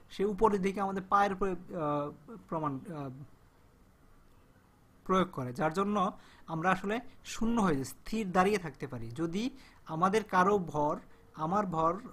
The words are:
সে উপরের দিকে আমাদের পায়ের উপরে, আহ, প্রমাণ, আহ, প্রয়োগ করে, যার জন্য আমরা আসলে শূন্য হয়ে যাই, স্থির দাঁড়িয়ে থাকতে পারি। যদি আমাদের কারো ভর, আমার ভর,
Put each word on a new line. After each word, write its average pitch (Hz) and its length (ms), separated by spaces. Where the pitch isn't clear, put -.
সে - 160
উপরের 208 360
দিকে 196 200
আমাদের 196 280
পায়ের 202 240
উপরে, 190 180
আহ, 151 840
প্রমাণ, 147 320
আহ, 147 300
প্রয়োগ 185 280
করে, 127 220
যার 156 200
জন্য 196 440
আমরা 165 240
আসলে 202 280
শূন্য 233 380
হয়ে 175 140
যাই, 135 100
স্থির 214 460
দাঁড়িয়ে 190 260
থাকতে 156 300
পারি। 117 240
যদি 170 380
আমাদের 190 380
কারো 190 340
ভর, 151 420
আমার 180 320
ভর, 165 360